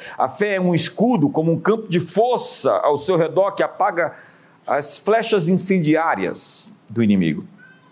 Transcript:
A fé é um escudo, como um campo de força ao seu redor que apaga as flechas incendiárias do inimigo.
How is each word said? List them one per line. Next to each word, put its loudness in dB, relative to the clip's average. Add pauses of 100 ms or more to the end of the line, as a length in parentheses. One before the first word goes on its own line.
(180)
A 0
fé -2
é 0
um 2
escudo, 2
como 0
um -2
campo 0
de 0
força 0
ao 2
seu 0
redor 2
que -2
apaga -2 (540)
as -4
flechas 2
incendiárias 0 (140)
do -4
inimigo. 2 (460)